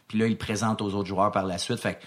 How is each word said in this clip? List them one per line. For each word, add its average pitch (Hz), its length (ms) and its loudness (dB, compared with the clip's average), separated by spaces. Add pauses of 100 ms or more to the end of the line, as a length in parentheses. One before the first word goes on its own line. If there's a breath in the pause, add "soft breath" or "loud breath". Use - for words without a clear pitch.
puis 110 120 -2
là, 113 80 4
il 113 60 2
le 101 40 0
présente 110 440 0
aux 101 120 0
autres 101 160 0
joueurs 98 220 2
par 95 140 2
la 90 120 -2
suite. 117 220 -2
Fait 95 160 -2
que - 120 -18